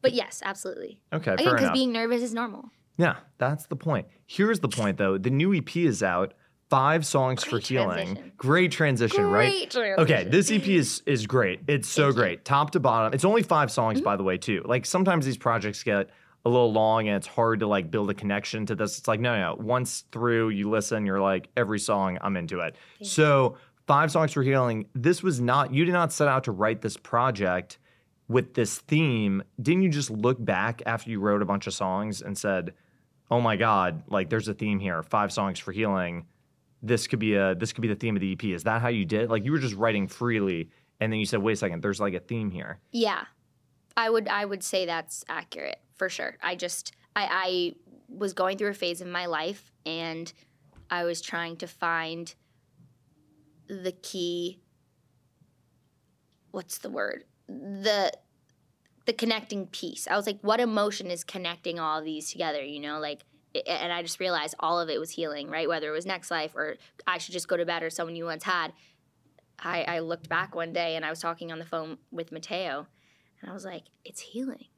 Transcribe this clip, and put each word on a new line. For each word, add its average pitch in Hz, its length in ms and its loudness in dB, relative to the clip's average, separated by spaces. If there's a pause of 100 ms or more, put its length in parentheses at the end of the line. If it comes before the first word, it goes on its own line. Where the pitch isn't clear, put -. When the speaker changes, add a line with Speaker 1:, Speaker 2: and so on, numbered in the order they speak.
Speaker 1:
But 262 120 4
yes, - 320 -4
absolutely. - 540 -8 (140)
Speaker 2:
Okay, 156 200 0
Speaker 1:
Again, - 120 4
Speaker 2:
fair - 100 6
Speaker 1:
'cause - 80 4
Speaker 2:
enough. - 100 2
Speaker 1:
being 262 180 2
nervous 233 300 0
is 240 120 -4
normal. 233 360 -6 (280)
Speaker 2:
Yeah, 165 200 2 (220)
that's 139 260 0
the - 100 -8
point. 139 320 -2 (180)
Here's 208 360 2
the 127 80 0
point, 101 280 0
though. 98 200 2
The 95 120 0
new 151 240 4
E 175 60 4
P 170 260 0
is 107 160 2
out. 92 320 2 (360)
Five 147 360 4
songs 131 380 2
for - 80 -4
Speaker 1:
Great 117 160 -2
Speaker 2:
healing. 95 380 0 (100)
Speaker 1:
transition. - 220 -16
Speaker 2:
Great 160 340 4
transition, 143 540 2
right? 381 440 4
Speaker 1:
Great - 60 -6
Speaker 2:
Okay, 196 300 4
Speaker 1:
transition. 110 260 2
Speaker 2:
this 190 200 4
E 214 80 4
P 196 160 2
is, - 300 2
is 113 220 2
great. 107 400 2
It's 139 200 0
so 151 180 4
Speaker 1:
Thank 139 100 4
you. 120 60 4
Speaker 2:
great, 90 240 0
top 143 260 4
to 180 80 2
bottom. 113 340 4
It's 135 120 0
only 220 180 6
five 151 280 4
songs, 113 280 2
Speaker 1:
Mm-hmm. 285 60 -2
Speaker 2:
by 101 100 2
the 98 80 -2
way, 92 140 2
too. 98 280 -2
Like, 120 200 0
sometimes 180 400 2
these 131 120 -2
projects 107 460 0
get 101 260 2 (340)
a 120 60 2
little 120 220 6
long 110 360 4
and 101 100 2
it's 95 100 -4
hard 113 320 2
to, 107 80 0
like, 98 240 2
build 104 180 0
a 104 60 0
connection 104 520 -2
to 110 80 -2
this. 101 220 -2
It's - 100 -6
like, 110 120 2
no, 120 160 2
no, 92 200 0
no. - 80 -10
Once 123 480 -2
through, 113 380 2
you 101 200 0
listen, 107 360 0
you're 98 160 2
like, 95 360 2
"Every 107 220 0
song, 95 420 0
I'm 98 160 -2
into 87 240 -4
it." 80 140 -6
Speaker 1:
Thank - 260 -20
you. 104 60 -12
Speaker 2:
So, 139 500 4 (300)
five 147 240 6
songs 156 220 2
for 147 80 0
healing. 127 540 2
This 156 260 2
was 170 200 0
not, 127 320 2
you 147 120 4
did 175 80 2
not 170 200 2
set 147 140 4
out 131 180 2
to 123 60 -2
write 107 300 2
this 104 160 -4
project 98 800 0 (500)
with 123 280 0
this 113 240 0
theme. 113 640 2 (180)
Didn't 170 220 4
you 190 60 6
just 143 200 -2
look 117 340 0
back 107 440 0
after 117 240 -4
you 107 80 -2
wrote 101 240 4
a - 20 0
bunch 101 220 -2
of 98 80 -6
songs 98 480 -2
and 101 140 -6
said, 92 360 -2 (560)
"Oh 120 100 4
my 113 160 2
God, 98 520 2
like, 98 240 0
there's 110 160 -2
a 107 80 -4
theme 104 240 -2
here, 90 240 -4
five 104 280 0
songs 98 280 -2
for - 120 -10
healing. 92 540 -2 (580)
This 113 240 0
could - 100 -2
be 110 160 2
a, 95 220 4
this 90 180 -6
could - 80 -8
be 113 60 0
the 107 80 0
theme 110 200 -2
of 95 60 0
the 95 60 0
E 95 80 -2
P." 95 180 -4
Is 82 120 -6
that 113 180 2
how 123 60 2
you 110 160 0
did? 107 260 0
Like, 110 140 0
you 135 60 0
were 156 60 2
just 131 160 -2
writing 104 340 2
freely, 98 640 0 (300)
and 110 120 0
then 110 80 0
you 107 60 0
said, 104 160 0
"Wait 110 120 2
a - 20 0
second, 87 260 -4
there's, 98 180 -2
like, 101 140 -2
a 90 60 -4
theme 110 320 -4
here." 90 260 -10 (140)
Speaker 1:
Yeah. 214 320 -2 (720)
I 226 120 0
would, 226 180 2
I 202 160 -2
would 196 180 -6
say 185 240 -2
that's 165 440 -6
accurate, - 500 -10 (160)
for 190 140 -2
sure. - 340 -8
I 180 140 -4
just, - 340 -8 (240)
I, 208 160 -2
I 185 440 0 (340)
was 196 240 -6
going 185 240 0
through 208 140 -2
a - 20 -6
phase 175 260 -4
in 180 100 -12
my 180 180 -4
life, 165 440 -6 (140)
and 165 460 -8 (580)
I 175 160 -2
was 170 160 -2
trying 170 360 -6
to 175 100 -12
find 165 680 -4 (1300)
the 185 240 -6
key, 175 680 -6 (1900)
what's - 280 -10
the - 100 -12
word? - 340 -6 (240)
The, 196 640 -2 (960)
the 233 80 0
connecting 220 540 -4
piece. - 400 -10
I - 80 0
was 202 100 0
like, 202 160 -6
"What 214 180 2
emotion 208 520 -2
is 170 120 -8
connecting 170 560 -8
all 156 220 -2
these 156 300 -8
together?" 151 320 -4
You 147 160 -12
know, 147 200 -8
like, 147 240 -8 (320)
i-, - 120 -2
and 175 260 -4
I 175 80 -6
just 170 180 -10
realized 165 400 -4
all 170 200 0
of 165 100 -4
it 151 100 -2
was 165 120 -10
healing, 147 380 -8
right? 156 180 -4
Whether 156 220 -4
it 151 40 -6
was 165 120 -6
Next 185 260 -6
Life 160 240 -4
or 151 220 -6 (280)
I 175 140 -2
Should 175 140 -12
Just 180 140 -6
Go 180 100 0
to 170 80 0
Bed 170 180 -4
or 160 60 -4
Someone 165 260 -8
You 170 100 -8
Once 165 180 -8
Had. 175 300 -4 (840)
I, 170 240 -4
I 170 160 -4
looked 165 280 -8
back 180 260 -4
one 165 200 -6
day 170 240 -2
and 160 80 -6
I 151 40 -4
was 165 120 -8
talking 170 300 -8
on 160 80 -12
the 165 60 -12
phone 160 320 -8 (140)
with 165 200 -10
Mateo, 160 560 -8 (540)
and 196 80 -16
I 180 40 -14
was 196 120 -14
like, 185 180 -14 (200)
"It's - 180 -18
healing." - 440 -10 (120)